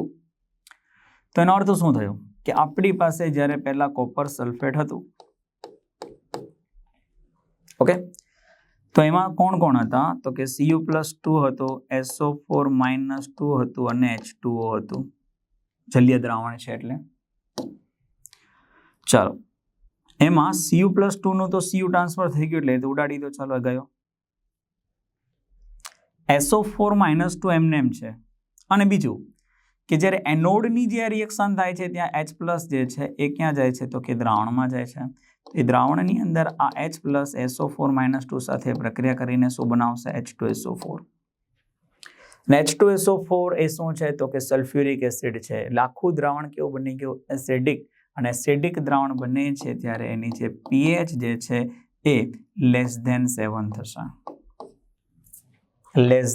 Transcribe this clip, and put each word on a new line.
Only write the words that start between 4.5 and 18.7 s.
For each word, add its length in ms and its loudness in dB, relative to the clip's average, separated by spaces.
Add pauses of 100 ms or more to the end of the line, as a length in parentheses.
હતું, 200 -6 (2750)
ઓકે, 140 4 (1000)
તો 160 6
એમાં 320 0
કોણ 240 2
કોણ 160 4
હતા? 240 0 (160)
તો 160 -6
કે 160 -4
સી 160 2
યુ 160 4
પ્લસ 320 -2
ટુ 180 0 (120)
હતો, 260 -4 (240)
એસ 160 -6 (140)
ઓ 20 2 (160)
ફોર 180 2 (200)
માઇનસ 500 -2
ટુ 180 -2 (120)
હતું 320 -4
અને 180 4
એચ 160 -10
ટુ 260 -4 (140)
ઓ 80 -2
હતું. 260 -6 (920)
જલીય 280 6
દ્રાવણ 400 -6
છે 140 -10
એટલે. 180 -8 (2250)